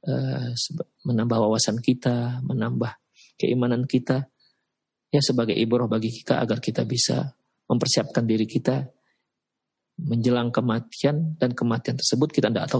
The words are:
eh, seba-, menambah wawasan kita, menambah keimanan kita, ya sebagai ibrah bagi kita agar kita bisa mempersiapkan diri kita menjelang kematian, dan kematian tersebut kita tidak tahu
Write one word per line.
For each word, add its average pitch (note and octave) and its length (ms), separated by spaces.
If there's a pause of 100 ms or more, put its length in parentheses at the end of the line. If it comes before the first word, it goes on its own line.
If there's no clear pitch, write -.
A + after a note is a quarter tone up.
eh, B2+ 480
seba-, - 320 (160)
menambah A#2 320
wawasan A2 480
kita, B2 640
menambah A#2 480 (400)
keimanan B2 480
kita, C3 480 (800)
ya D3 80
sebagai A#2+ 320
ibrah A#2 400
bagi A2 240
kita - 240
agar A#2+ 240
kita A#2 240
bisa - 400 (400)
mempersiapkan - 560
diri A2 240
kita B2+ 400 (1120)
menjelang A#2+ 560
kematian, C#3+ 800
dan B2 160
kematian A#2+ 480
tersebut C3+ 320
kita - 160
tidak - 240
tahu B2+ 80